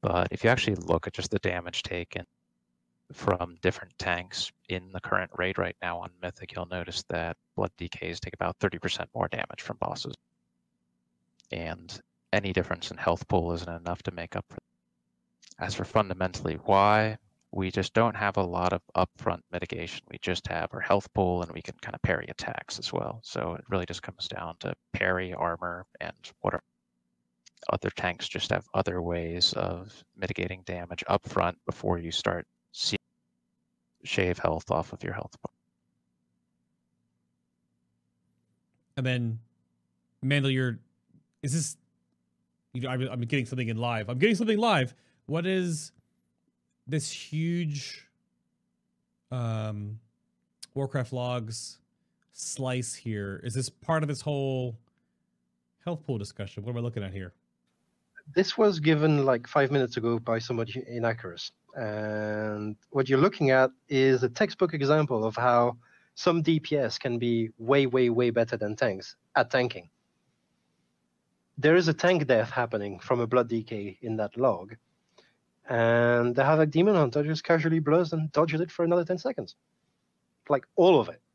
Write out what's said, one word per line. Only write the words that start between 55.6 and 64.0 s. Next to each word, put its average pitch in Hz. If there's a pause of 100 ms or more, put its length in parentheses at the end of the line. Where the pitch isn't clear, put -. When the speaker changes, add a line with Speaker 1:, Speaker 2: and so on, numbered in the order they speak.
Speaker 2:
health 165
pool 123
discussion? 101
What 120
am 120
I 117
looking 117
at 92
here? 95 (1040)
Speaker 3:
This 190
was 208
given, 151
like, 123
five 135
minutes 127
ago 117
by 113
somebody 117
in 117
Icarus. 113 (240)
And 107 (160)
what 135
you're 135
looking 151
at 131 (180)
is 131